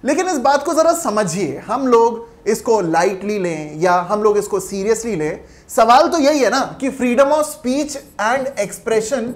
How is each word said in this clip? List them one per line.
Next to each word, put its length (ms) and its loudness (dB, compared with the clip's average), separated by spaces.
लेकिन 220 0
इस 100 -2
बात 280 2
को 80 -2
जरा 200 4
समझिए, 640 -2
हम 300 -4
लोग 400 4
इसको 340 0
lightly 580 0
लें 400 -6
या 140 2
हम 300 -2
लोग 140 4
इसको 220 -2
seriously 560 -4
लें, 280 -4
सवाल 380 6
तो 120 0
यही 200 4
है 100 4
ना 340 -2
कि 80 -2
freedom 360 2
of 160 2
speech 480 -4
and 220 0
expression 760 -4